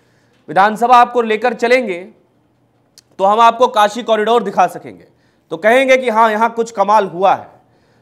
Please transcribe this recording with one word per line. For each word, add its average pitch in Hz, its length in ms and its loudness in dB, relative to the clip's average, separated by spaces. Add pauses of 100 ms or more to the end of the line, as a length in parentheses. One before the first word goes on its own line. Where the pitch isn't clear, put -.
(480)
विधानसभा 214 480 2
आपको 240 260 2
लेकर 226 320 -2
चलेंगे, 226 580 -2 (1080)
तो 190 60 -2
हम 208 160 2
आपको 233 260 4
काशी 214 360 -2
corridor 220 400 0
दिखा 185 240 0
सकेंगे, 127 400 -12 (440)
तो 147 60 -10
कहेंगे 254 400 2
कि 247 120 -2
हाँ, 220 220 2
यहाँ 226 200 -2
कुछ 226 200 -6
कमाल 202 360 0
हुआ 175 280 0
है। 113 140 -12 (540)